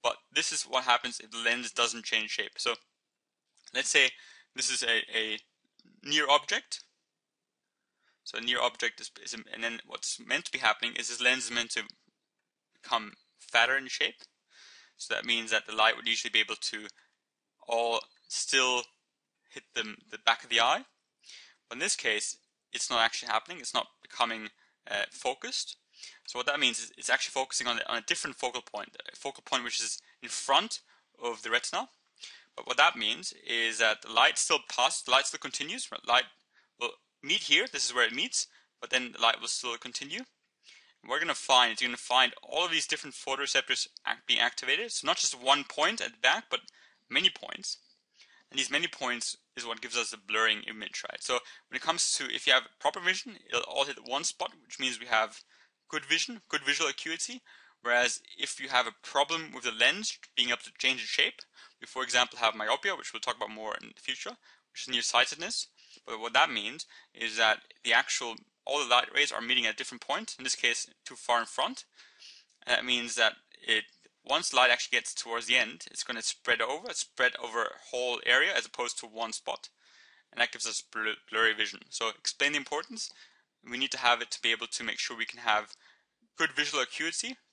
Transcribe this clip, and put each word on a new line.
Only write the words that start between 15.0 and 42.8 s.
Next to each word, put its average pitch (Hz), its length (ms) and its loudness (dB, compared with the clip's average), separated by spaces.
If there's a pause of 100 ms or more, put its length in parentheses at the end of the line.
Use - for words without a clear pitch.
that 104 100 -4
means 117 260 0
that 110 160 2
the 107 80 -8
light 110 220 4
would 113 120 -6
usually 113 220 0
be 113 100 4
able 107 160 -2
to 107 300 -8 (800)
all 117 340 2 (280)
still 127 540 2 (680)
hit - 140 -18 (100)
the, 107 200 -4 (160)
the 107 80 -12
back - 260 2
of 117 60 -12
the 117 100 4
eye. 156 240 4 (840)
But 117 80 -10
in 135 40 -8
this 190 160 0
case, 107 400 -2 (360)
it's - 180 -4
not 120 100 2
actually 113 300 0
happening. 160 300 -2
It's - 140 -8
not 113 140 -2 (140)
becoming, 113 460 -2 (420)
uh, 101 200 0
focused. - 680 -4 (500)
So - 120 -6
what 123 80 -2
that 143 140 0
means 120 180 4
is 113 180 -10
it's - 140 -4
actually - 220 2
focusing 131 340 -2
on, 120 220 0
on 117 100 -2
a 110 80 -8
different - 300 -4
focal 123 260 -4
point, - 340 -12 (160)
a - 40 -20
focal - 280 -10
point 123 200 0
which 117 160 -4
is 113 200 -4 (220)
in 120 60 -14
front 165 520 0 (420)
of 120 200 -4
the 113 80 -6
retina. 170 380 0 (680)
But - 80 -12
what 123 100 -2
that 151 200 6
means 120 360 -4 (140)
is 113 320 0
that 110 240 4
the 110 100 -12
light 131 240 6
still 156 220 2 (100)
passes, 127 340 0
the 123 100 2
light 135 140 6
still - 120 -6
continues, 156 540 -6
right? - 140 -10
Light 123 180 4 (560)
will 117 120 -2 (300)
meet 160 200 0
here, 170 280 4
this 139 160 -2
is 123 80 -4
where 123 100 6
it 113 80 0
meets, 175 360 -2 (320)
but 123 100 -10
then 127 220 0
the - 100 -2
light 117 180 4
will 113 80 -8
still 120 280 -4
continue. 139 420 -10
And - 880 -20
what 123 60 -2
we're 151 60 -2
gonna 170 140 0
find 123 380 6
is 107 80 -4
you're 123 80 0
gonna 120 100 -4
find 123 440 4
all 151 220 0
of 170 80 0
these 160 160 0